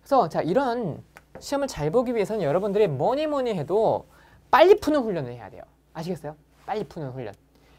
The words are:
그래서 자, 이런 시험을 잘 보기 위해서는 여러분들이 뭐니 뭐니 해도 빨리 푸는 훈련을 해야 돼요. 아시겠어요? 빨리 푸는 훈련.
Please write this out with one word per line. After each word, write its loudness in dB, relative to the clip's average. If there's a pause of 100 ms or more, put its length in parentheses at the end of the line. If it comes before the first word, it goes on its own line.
그래서 2
자, -4
이런 -2 (380)
시험을 -4
잘 -4
보기 0
위해서는 -2
여러분들이 2
뭐니 -2
뭐니 -2
해도 0 (440)
빨리 8
푸는 0
훈련을 -4
해야 -14
돼요. -18 (320)
아시겠어요? -8 (300)
빨리 -4
푸는 -10
훈련. -10 (440)